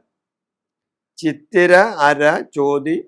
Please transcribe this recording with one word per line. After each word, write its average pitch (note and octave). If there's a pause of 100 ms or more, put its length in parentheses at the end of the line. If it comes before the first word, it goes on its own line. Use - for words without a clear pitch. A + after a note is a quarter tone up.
(1200)
ചിത്തിര, F3 (360)
അര, D3 (340)
ചോതി, C#3+ (100)